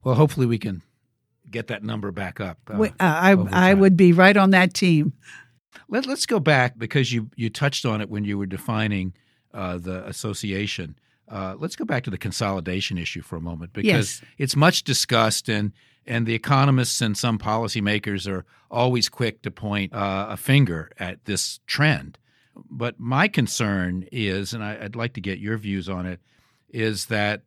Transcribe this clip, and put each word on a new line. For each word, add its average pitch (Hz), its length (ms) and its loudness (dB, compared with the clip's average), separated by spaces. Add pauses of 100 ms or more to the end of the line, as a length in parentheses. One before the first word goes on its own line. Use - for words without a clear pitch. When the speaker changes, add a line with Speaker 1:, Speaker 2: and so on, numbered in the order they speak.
Speaker 1:
Well, 127 120 2
hopefully 139 300 4
we 117 120 0
can 98 240 -6 (680)
get 113 180 -8
that 104 160 -8
number 107 280 -4
back 92 300 -10
up, 90 160 -8 (120)
uh, 113 80 -6
Speaker 2:
We, 214 120 2
uh, - 100 -8
I, 180 340 4
Speaker 1:
over 180 200 2
Speaker 2:
I 185 180 6
Speaker 1:
time. 196 80 6
Speaker 2:
would 190 160 8
be 175 160 8
right 185 240 8
on 190 160 6
that 185 220 6
team. 156 400 4 (720)
Speaker 1:
Let, 247 180 -4
let's 262 200 -4
go 220 140 0
back 131 380 2
because 123 360 0
you, 113 240 -4
you 113 120 -2
touched 139 360 -4
on 107 160 -2
it 101 80 -8
when 104 160 -4
you 101 120 -4
were 98 80 -4
defining, 98 680 -4 (400)
uh, 90 240 -6
the 92 300 -10
association. 98 880 -6 (320)
Uh, 98 320 -10
let's 165 160 -8
go - 80 -8
back 131 220 -4
to - 40 -8
the 92 80 -8
consolidation 95 800 -4
issue 82 240 -8
for - 140 -14
a 80 60 -10
moment 85 320 -10
because 110 480 0
Speaker 2:
Yes. - 0 - (160)
Speaker 1:
it's 135 180 -2
much 156 300 4
discussed 113 640 0
and, 104 240 0 (340)
and 117 180 -2
the 113 100 -2
economists 135 680 2
and 107 160 0
some 117 200 0
policymakers 104 960 -2
are 92 140 -6 (240)
always 123 400 2
quick - 320 -4
to 104 100 -8
point, 101 420 -4
uh, 98 360 -2
a 104 80 -10
finger 101 520 2 (100)
at 92 260 -10
this - 420 -4
trend. 110 500 -2 (380)
But 120 420 -10
my 131 300 0
concern 98 840 -2
is, 101 440 -4
and 110 100 -8
I, 104 180 -10
I'd 104 140 -12
like 120 200 -4
to 107 60 -10
get 95 180 -4
your 107 180 -4
views 98 320 -6
on 90 160 -6
it, 90 160 -10 (480)
is 110 380 -4
that 104 400 -2